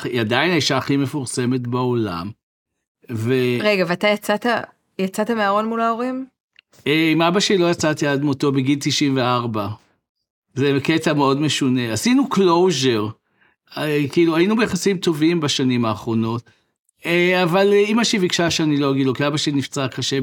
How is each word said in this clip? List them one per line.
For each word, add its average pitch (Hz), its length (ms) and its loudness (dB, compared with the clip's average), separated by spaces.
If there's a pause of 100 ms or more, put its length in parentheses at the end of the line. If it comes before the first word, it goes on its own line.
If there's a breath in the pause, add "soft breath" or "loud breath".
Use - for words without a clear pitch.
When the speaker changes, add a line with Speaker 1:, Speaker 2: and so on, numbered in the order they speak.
Speaker 1:
היא 123 160 -2
עדיין 123 300 2
האישה 147 260 0
הכי 139 200 0
מפורסמת 127 680 -2
בעולם. 117 640 -2 (800)
ו- 123 500 0
Speaker 2:
רגע, 208 280 2
ואתה 180 200 0
יצאת, 208 380 -2 (520)
יצאת 190 320 -2
מהארון 214 360 0
מול 226 140 -4
ההורים? 247 460 -4 (600)
Speaker 1:
אה, 160 260 2
עם 160 100 2
אבא 175 180 2
שלי 196 180 2
לא 175 120 2
יצאתי 156 360 -2
עד 139 160 0
מותו 143 300 0
בגיל 139 280 0
תשעים 139 360 0
וארבע. 120 520 0 (840)
זה 139 280 0
קטע 160 300 0
מאוד 139 280 2
משונה. 127 520 0
עשינו 247 420 2
closure. 156 760 2 (680)
אה, 147 200 -2 (140)
כאילו, 165 240 4
היינו 196 200 2
ביחסים 196 420 0
טובים 170 420 0
בשנים 127 440 0
האחרונות. 113 680 -2 (560 soft breath)
אה, 175 360 2
אבל, 196 300 2
אה, 202 60 4
אמא 214 260 2
שלי 220 140 0
ביקשה 175 320 0
שאני 151 260 0
לא 139 160 0
אגיד 135 140 0
לו, 127 80 0
כי 147 120 -2
אבא 147 100 -2
שלי 147 160 -2
נפצע 135 360 -2
קשה 135 340 -4